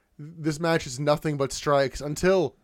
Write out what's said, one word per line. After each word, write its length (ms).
This 420
match 260
is 140
nothing 360
but 160
strikes 480
until 640